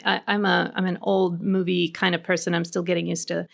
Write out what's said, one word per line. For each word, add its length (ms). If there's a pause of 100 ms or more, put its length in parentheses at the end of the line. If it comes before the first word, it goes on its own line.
I, 220
I'm 180
a, 300
I'm 100
an 160
old 400
movie 480
kind 240
of 80
person. 320
I'm 120
still 180
getting 240
used 220
to 240